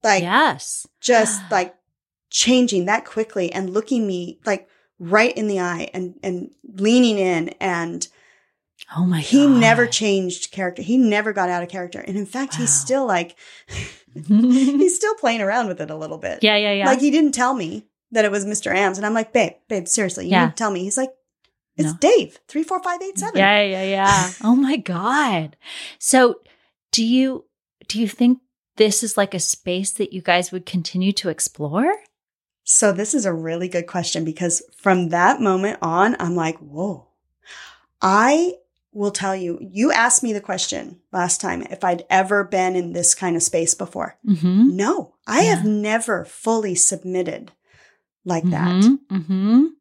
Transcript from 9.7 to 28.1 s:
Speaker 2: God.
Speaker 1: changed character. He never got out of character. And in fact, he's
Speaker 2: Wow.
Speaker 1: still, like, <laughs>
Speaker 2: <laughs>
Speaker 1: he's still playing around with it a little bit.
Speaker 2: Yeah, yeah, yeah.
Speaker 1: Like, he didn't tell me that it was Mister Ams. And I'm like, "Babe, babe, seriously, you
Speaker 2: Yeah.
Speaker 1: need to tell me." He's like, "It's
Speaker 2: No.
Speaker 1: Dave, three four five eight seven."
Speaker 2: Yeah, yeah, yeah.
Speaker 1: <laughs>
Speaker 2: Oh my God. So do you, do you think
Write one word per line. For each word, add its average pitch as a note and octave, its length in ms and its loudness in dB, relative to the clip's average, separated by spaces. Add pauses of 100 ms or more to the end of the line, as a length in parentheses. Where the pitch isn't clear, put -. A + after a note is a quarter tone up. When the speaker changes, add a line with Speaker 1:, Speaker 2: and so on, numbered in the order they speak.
Speaker 2:
God. A#3 80 -4
Speaker 1:
changed F#3+ 580 -2
character. F3+ 320 -6
He A3+ 140 0
never G#3+ 360 2
got F#3 160 -2
out F3 140 -4
of F3 60 -12
character. F3+ 320 -10
And G3 160 -8
in G#3 80 -6
fact, C4 300 -8
he's A#3 140 -2
Speaker 2:
Wow. - 40 2 (120)
Speaker 1:
still, C4 220 0
like, F3 280 -2 (320)
<laughs> - 80 -14 (380)
Speaker 2:
<laughs> D#3 140 -14
Speaker 1:
he's C4 680 4
still G#4+ 200 -2
playing A#3 260 0
around G#3+ 280 0
with E3+ 120 -8
it - 80 -8
a D#3 60 -10
little D#3 220 -10
bit. D#3 260 -8
Speaker 2:
Yeah, G#3 140 4
yeah, G#3 160 0
yeah. G3 120 -2
Speaker 1:
Like, C4 140 4
he C#4+ 120 2
didn't D4 220 4
tell B3 200 0
me G3+ 320 -8 (260)
that A3 140 2
it G3+ 60 0
was G3+ 140 -2
Mister G#3 280 -4
Ams. F#3+ 240 0
And G3+ 80 -6
I'm G#3+ 80 0
like, A3 200 -2
"Babe, G3 200 0 (140)
babe, F#3+ 200 -6
seriously, F#3 380 -2
you F3+ 60 -2
Speaker 2:
Yeah. F3+ 140 4
Speaker 1:
need D#3+ 60 -2
to - 40 -14
tell G#3+ 160 -4
me." F#3 120 -4
He's G3+ 140 -4
like, C4 140 -4 (680)
"It's D#3 160 -2
Speaker 2:
No. E3+ 60 -10
Speaker 1:
Dave, G4 480 4
three D#4 160 -4
four F4+ 180 -4
five F4+ 200 -6
eight G4 180 -10
seven." G#4+ 180 -4
Speaker 2:
Yeah, G3+ 240 4
yeah, F#3+ 220 -2
yeah. F#3+ 540 2
Speaker 1:
<laughs> - 60 -14
Speaker 2:
Oh A#3 120 4
my C#4 220 2
God. G3 760 -2 (440)
So B3+ 400 4 (520)
do A3+ 140 0
you, C4 400 0 (420)
do G#3+ 120 -6
you A3+ 80 0
think B3 320 2 (380)